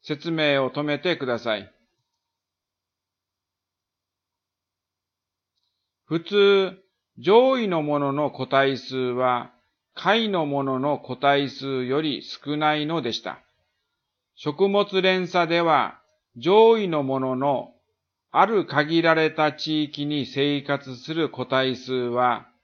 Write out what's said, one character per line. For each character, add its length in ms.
説 280
明 320
を 80
止 120
め 160
て 180
く 80
だ 140
さ 180
い。 160
普 160
通、 580
上 440
位 60
の 140
も 180
の 140
の 180
個 160
体 300
数 200
は、 540
下 220
位 120
の 160
も 200
の 140
の 200
個 180
体 320
数 380
よ 160
り 200
少 360
な 180
い 80
の 160
で 140
し 80
た。 160
食 340
物 320
連 280
鎖 200
で 140
は、 360
上 400
位 120
の 140
も 180
の 160
の、 340
あ 100
る 200
限 340
ら 140
れ 160
た 220
地 320
域 220
に 200
生 360
活 340
す 180
る 160
個 160
体 300
数 160
は 560